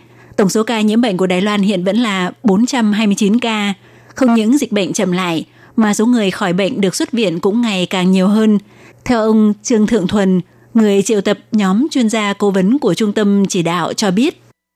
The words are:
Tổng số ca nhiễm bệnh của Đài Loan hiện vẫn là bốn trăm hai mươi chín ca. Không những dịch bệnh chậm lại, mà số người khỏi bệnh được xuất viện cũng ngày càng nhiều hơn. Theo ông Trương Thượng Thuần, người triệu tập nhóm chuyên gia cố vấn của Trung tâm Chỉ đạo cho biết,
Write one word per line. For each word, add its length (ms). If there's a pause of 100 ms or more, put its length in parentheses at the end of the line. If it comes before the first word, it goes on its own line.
(360)
Tổng 140
số 140
ca 180
nhiễm 200
bệnh 160
của 100
Đài 140
Loan 200
hiện 220
vẫn 140
là 340 (120)
bốn 220
trăm 280
hai 140
mươi 80
chín 240
ca. 340 (420)
Không 200
những 220
dịch 140
bệnh 220
chậm 180
lại, 340 (300)
mà 180
số 120
người 260
khỏi 220
bệnh 280
được 140
xuất 160
viện 280
cũng 220
ngày 240
càng 260
nhiều 160
hơn. 300 (480)
Theo 160
ông 320 (100)
Trương 240
Thượng 200
Thuần, 340 (320)
người 280
triệu 200
tập 180 (120)
nhóm 400
chuyên 180
gia 240
cố 180
vấn 280
của 140
Trung 200
tâm 320
Chỉ 160
đạo 320
cho 180
biết, 300 (340)